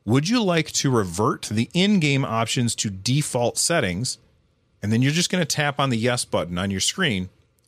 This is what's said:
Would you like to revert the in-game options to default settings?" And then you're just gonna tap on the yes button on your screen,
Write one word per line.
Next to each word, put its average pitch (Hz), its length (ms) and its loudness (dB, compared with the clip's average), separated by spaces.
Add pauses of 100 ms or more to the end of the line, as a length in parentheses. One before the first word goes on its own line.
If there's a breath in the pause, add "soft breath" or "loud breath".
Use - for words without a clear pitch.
Would 139 220 2
you 240 140 2
like 170 300 0
to - 180 0
revert 107 520 0
the 110 320 -2
in-game 170 500 2
options 113 520 -2
to - 140 -4
default 120 680 -2
settings?" 117 600 0 (640)
And 101 80 -2
then 113 120 4
you're 135 100 4
just 175 180 0
gonna 180 140 0
tap 147 340 -2
on 139 120 2
the 113 80 0
yes 120 260 0
button 87 320 -2
on 98 140 -2
your 98 100 -2
screen, 101 480 -2 (400)